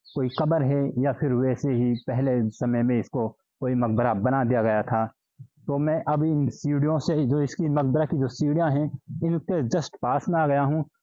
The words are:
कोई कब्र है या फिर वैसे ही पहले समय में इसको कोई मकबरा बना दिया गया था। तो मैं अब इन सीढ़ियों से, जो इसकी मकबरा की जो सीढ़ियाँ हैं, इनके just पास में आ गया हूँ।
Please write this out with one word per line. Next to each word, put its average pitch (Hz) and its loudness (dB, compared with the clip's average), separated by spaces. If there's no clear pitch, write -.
कोई 131 -2
कब्र 156 2
है 143 0
या 139 2
फिर 135 -2
वैसे 131 0
ही 120 2
पहले 127 0
समय 120 0
में 120 2
इसको 113 -2
कोई 127 -2
मकबरा 117 2
बना 131 2
दिया 117 2
गया 107 2
था। 113 0
तो 143 -2
मैं 156 0
अब 151 0
इन 147 2
सीढ़ियों 147 0
से, 160 -2
जो 143 0
इसकी 151 -4
मकबरा 143 2
की 160 -4
जो 131 0
सीढ़ियाँ 151 0
हैं, 143 0
इनके 165 -2
just 151 -4
पास 123 0
में 170 2
आ 156 2
गया 143 2
हूँ। 147 0